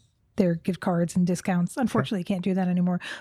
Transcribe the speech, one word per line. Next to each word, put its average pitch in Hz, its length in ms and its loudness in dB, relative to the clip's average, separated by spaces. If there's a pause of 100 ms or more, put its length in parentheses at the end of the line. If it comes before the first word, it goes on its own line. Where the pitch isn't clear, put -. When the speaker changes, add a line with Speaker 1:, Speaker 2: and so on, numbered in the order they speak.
(360)
Speaker 1:
their 175 200 4
gift 165 240 -4
cards 170 360 0
and 180 100 4
discounts. 180 500 0
Unfortunately, 233 420 0
Speaker 2:
Sure. - 20 -
Speaker 1:
you 175 40 -8
can't 185 200 -2
do 190 100 0
that 185 140 0
anymore. 180 320 2 (200)